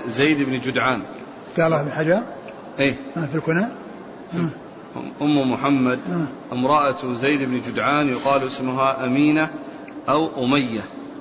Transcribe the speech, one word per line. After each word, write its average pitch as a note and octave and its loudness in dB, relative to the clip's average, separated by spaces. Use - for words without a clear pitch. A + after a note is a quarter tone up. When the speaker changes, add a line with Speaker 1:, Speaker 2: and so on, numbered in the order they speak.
Speaker 1:
زيد C#3+ 4
بن C3 0
جدعان. B2 2
Speaker 2:
قال E3 4
ابن D3 0
حجر؟ E3 2
Speaker 1:
إيه. C#3 4
Speaker 2:
ها، D#3+ -2
في C3 -6
الكنى؟ E3 0
Speaker 1:
في E3+ -4
Speaker 2:
ها. E3+ 0
Speaker 1:
أم C#3+ 4
محمد B2+ 2
Speaker 2:
ها. E3+ 0
Speaker 1:
امرأة C3 2
زيد C#3 2
بن B2+ 0
جدعان B2 0
يقال C3+ 2
اسمها C3 0
أمينة D3+ 4
أو D3 2
أمية. B2 2